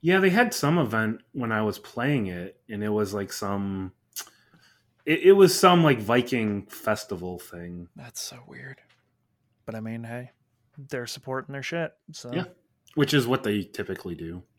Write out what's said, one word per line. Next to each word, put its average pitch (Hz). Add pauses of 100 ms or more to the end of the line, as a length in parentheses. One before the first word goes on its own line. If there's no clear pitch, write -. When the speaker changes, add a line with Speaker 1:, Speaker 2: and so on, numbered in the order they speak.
Speaker 1:
Yeah, 180
they 190
had 220
some 156
event 110 (100)
when 117
I 110
was 104
playing 123
it, 90 (100)
and 104
it 107
was, 104
like, 101
some, 98 (1120)
it, 156
it 185
was 190
some, 180
like, 143
Viking 110
festival 90
thing. 87
Speaker 2:
That's -
so - (100)
weird. 131 (840)
But, 113
I 110
mean, 113
hey, 120 (480)
they're 135
supporting 131
their 139
shit, 165 (180)
so. -
Speaker 1:
Yeah, 175 (500)
which 147
is 131
what 127
they 104
typically 92
do. 82 (160)